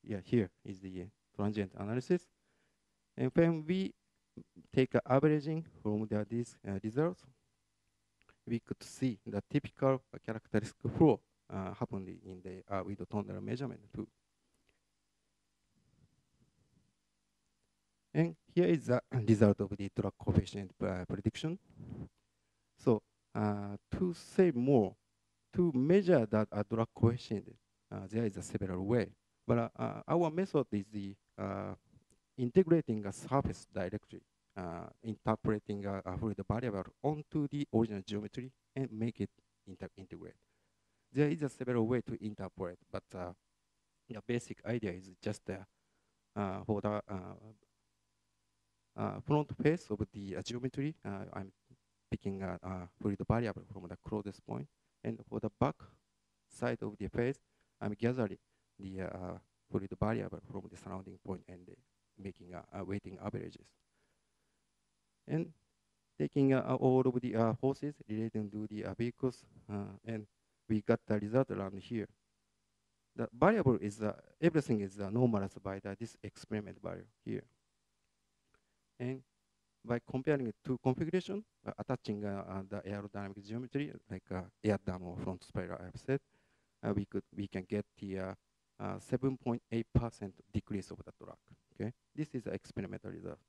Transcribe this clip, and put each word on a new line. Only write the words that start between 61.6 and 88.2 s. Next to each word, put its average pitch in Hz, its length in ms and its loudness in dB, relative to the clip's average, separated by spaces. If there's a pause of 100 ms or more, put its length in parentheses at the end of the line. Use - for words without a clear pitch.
uh, 90 40 -18 (480)
making, 90 320 -14
uh, 87 80 -10 (100)
uh, 98 120 -8
weighting 95 420 -8
averages. 98 400 -10 (1600)
And 165 240 0 (680)
taking, 139 340 4
uh, 131 140 4
uh, 131 80 2
all 131 260 6
of 127 180 4
the, 120 160 -2
uh, 113 180 6
forces 135 420 0 (120)
relating 107 440 -2
to 107 160 -6
the, 104 180 -6
uh, 95 80 -4
vehicles, 120 500 -2 (280)
uh, 98 340 -6
and 110 220 -6 (420)
we 107 120 4
got 113 260 4
the 107 100 4
result 107 320 2
around 98 300 -6
here. 107 280 -4 (1080)
The 117 180 -4
variable 147 480 6
is, 104 220 -4
uh, 107 100 0 (260)
everything 147 420 4
is, 98 180 -6
uh, 98 100 -2
normalized 104 540 2
by 98 160 -4
the, 98 200 -6
this 113 220 -10
experiment 101 600 -8
value 90 220 -8 (200)
here. 107 160 -6 (1600)
And 131 240 -4 (600)
by 120 160 0 (100)
comparing 131 440 0 (100)
two 127 180 -2
configuration, 175 640 0 (240)
uh, 104 120 -6
attaching, 104 440 -4
uh, 98 240 -4
uh, 95 220 -6
the 101 200 -8
aerodynamic 101 560 -10
geometry, 123 460 -4 (180)
like, 95 220 -10
uh, 92 100 -4 (220)
air 104 220 4
dam 92 180 -6
or 87 140 -8
front - 260 -6
spiral, 90 380 -8
I 92 40 -12
have 92 200 -12
said, 135 140 0 (680)
uh, 110 80 2
we 101 120 0
could, - 180 -6 (120)
we 101 120 -4
can 95 200 -6
get 104 180 -2 (140)
the, 95 200 -6
uh, 95 140 -6 (460)